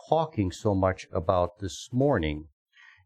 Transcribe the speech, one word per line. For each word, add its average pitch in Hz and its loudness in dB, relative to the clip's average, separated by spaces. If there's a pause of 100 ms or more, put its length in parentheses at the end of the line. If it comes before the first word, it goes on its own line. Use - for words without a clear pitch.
talking 156 0
so 104 -2
much 95 0
about 90 0
this - -10
morning 95 0 (560)